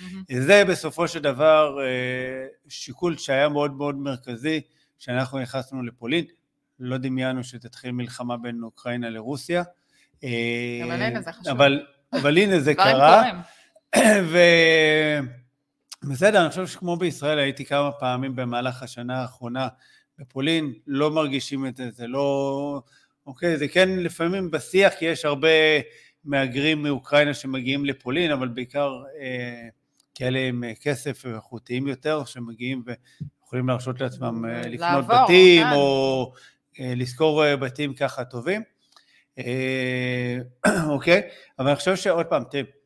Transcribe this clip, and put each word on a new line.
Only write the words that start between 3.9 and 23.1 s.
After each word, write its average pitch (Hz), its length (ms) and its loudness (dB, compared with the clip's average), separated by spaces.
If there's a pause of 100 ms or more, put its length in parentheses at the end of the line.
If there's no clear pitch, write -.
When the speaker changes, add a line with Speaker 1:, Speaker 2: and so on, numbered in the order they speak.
Speaker 2:
מרכזי, 139 640 -6 (380)
כשאנחנו 127 400 -6
נכנסנו 127 440 -8
לפולין, 120 420 -4 (540)
לא 127 180 -6
דמיינו 131 460 -4
שתתחיל 123 480 -16
מלחמה 123 460 -8
בין 117 260 -10
אוקראינה 120 460 -8
לרוסיה. 131 540 -6 (600)
אה, 131 60 -8 (540)
Speaker 1:
אבל 123 180 -6
הנה, 127 200 -4
זה 165 100 -12
חשוב. - 160 -16
Speaker 2:
אבל, 139 380 2 (280)
אבל 143 240 2
הנה 190 220 4
זה 143 140 2
Speaker 1:
דברים 185 220 4
Speaker 2:
קרה. 165 280 8
Speaker 1:
קורים. 220 120 -4 (600)
Speaker 2:
<clears throat> 208 360 4
ו-, 160 880 4 (840)
בסדר, 175 380 4
אני 156 80 2
חושב 180 180 -6
שכמו 175 300 -6
בישראל, 151 420 -2
הייתי 135 260 -2
כמה 143 260 0
פעמים 131 440 -4
במהלך 123 480 -6
השנה 123 380 -8
האחרונה, 123 460 -8 (520)
בפולין 143 540 -4 (140)
לא 143 240 0
מרגישים 139 540 -4
את 127 120 -10
זה, 123 140 -10
זה 120 160 -14
לא, 139 720 -2 (440)